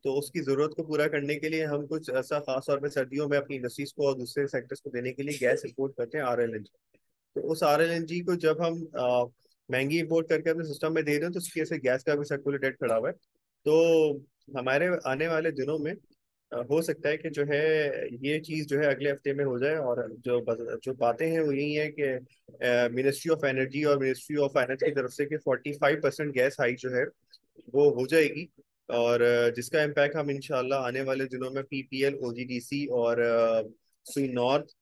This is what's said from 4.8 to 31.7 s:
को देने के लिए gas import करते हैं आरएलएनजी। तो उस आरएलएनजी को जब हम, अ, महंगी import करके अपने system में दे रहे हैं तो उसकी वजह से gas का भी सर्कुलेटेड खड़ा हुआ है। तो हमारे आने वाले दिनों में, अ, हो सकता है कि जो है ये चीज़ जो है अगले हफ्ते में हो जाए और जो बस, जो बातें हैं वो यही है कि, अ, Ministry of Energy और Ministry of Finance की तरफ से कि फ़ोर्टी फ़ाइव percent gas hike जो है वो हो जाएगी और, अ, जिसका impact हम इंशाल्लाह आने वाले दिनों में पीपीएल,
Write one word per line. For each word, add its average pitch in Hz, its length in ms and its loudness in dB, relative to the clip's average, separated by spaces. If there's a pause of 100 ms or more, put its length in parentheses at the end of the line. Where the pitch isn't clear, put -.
को 139 100 -12
देने 123 220 -4
के 139 100 -8
लिए 143 160 -6
gas 123 280 2
import 135 320 -4
करते 123 200 -4
हैं 143 60 -2
आरएलएनजी। 117 760 -4 (360)
तो - 60 -4
उस 160 220 -2
आरएलएनजी 165 580 2
को 175 160 0
जब 160 260 2
हम, 165 240 -2 (120)
अ, 123 260 2 (460)
महंगी 135 280 0
import 165 300 0
करके 160 220 0
अपने 165 140 -2
system 156 300 -4
में 160 100 2
दे 147 80 0
रहे 147 100 2
हैं 175 100 -4
तो 180 60 -6
उसकी 175 220 -6
वजह 156 80 -2
से 160 100 -4
gas 127 240 0
का 151 120 0
भी 147 100 -2
सर्कुलेटेड 139 500 -2
खड़ा 117 200 0
हुआ 113 140 0
है। 180 60 -6 (500)
तो 160 460 6 (460)
हमारे 143 400 2 (100)
आने 135 220 0
वाले 165 220 0
दिनों 139 280 -2
में, 151 160 -4 (580)
अ, 123 180 -4
हो 160 120 4
सकता 151 260 -2
है 151 80 2
कि 156 140 -6
जो 143 140 0
है 151 440 2 (260)
ये 139 260 -2
चीज़ 156 260 -6
जो 143 120 0
है 151 80 4
अगले 139 240 2
हफ्ते 139 240 -2
में 143 100 0
हो 127 140 0
जाए 139 160 0
और 120 380 -2
जो 120 280 0
बस, 117 440 -4
जो 131 100 -4
बातें 123 360 0
हैं 165 100 0
वो 151 120 2
यही 147 220 -2
है 151 260 -2
कि, - 20 0
अ, 127 840 0
Ministry 135 480 2
of 143 180 0
Energy 135 320 0
और 143 100 6 (100)
Ministry 131 340 -2
of 139 160 2
Finance 131 280 2
की 156 60 2
तरफ 131 200 -2
से 143 160 -2
कि 147 100 -6
फ़ोर्टी 143 360 -2
फ़ाइव 143 300 2
percent 143 320 -2
gas 131 260 2
hike 127 160 0
जो 127 140 -6
है 127 140 0 (680)
वो 143 160 8
हो 127 160 -2
जाएगी 160 440 2 (400)
और, 120 320 4
अ, 120 280 4
जिसका 123 320 -2
impact 147 340 2
हम 147 140 -2
इंशाल्लाह 135 500 -2
आने 127 200 -2
वाले 135 240 -2
दिनों 127 260 -6
में 135 140 -6
पीपीएल, 135 500 -2